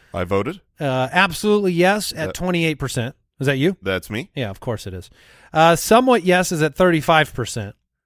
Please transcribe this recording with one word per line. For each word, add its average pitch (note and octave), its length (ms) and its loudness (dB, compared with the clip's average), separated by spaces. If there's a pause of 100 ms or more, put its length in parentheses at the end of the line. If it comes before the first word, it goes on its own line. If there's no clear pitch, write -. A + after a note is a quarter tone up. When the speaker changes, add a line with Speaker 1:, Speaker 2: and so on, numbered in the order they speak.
(120)
Speaker 1:
I F2+ 120 -4
voted. G2+ 360 -2 (180)
Speaker 2:
Uh, C3 320 -2
absolutely G3 600 0
yes F#3 420 0
at - 140 -6
Speaker 1:
Uh, F#3 40 -8
Speaker 2:
twenty-eight F3 460 -2
percent. B2+ 380 -6 (240)
Is C3 60 -4
that C#3 100 2
you? D#3+ 260 0
Speaker 1:
That's F#2 280 -4
me. A2 240 -8
Speaker 2:
Yeah, A#2+ 160 -6
of F#2+ 100 -16
course A2+ 260 -8
it F#2+ 80 -12
is. F2+ 140 -14 (440)
Uh, E3 240 6
somewhat A#3+ 480 4
yes F3+ 280 2
is D#3 100 -2
at D3+ 140 0
thirty-five D#3+ 580 4
percent. G#2+ 400 -8 (320)